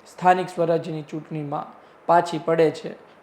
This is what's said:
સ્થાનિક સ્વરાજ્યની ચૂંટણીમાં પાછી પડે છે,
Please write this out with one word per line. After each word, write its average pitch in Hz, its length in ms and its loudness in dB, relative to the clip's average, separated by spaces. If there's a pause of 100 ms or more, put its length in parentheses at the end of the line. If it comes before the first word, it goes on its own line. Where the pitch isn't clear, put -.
સ્થાનિક 185 440 2
સ્વરાજ્યની 165 520 -2
ચૂંટણીમાં 151 640 -10 (400)
પાછી 170 400 2
પડે 165 260 4
છે, - 240 -12 (280)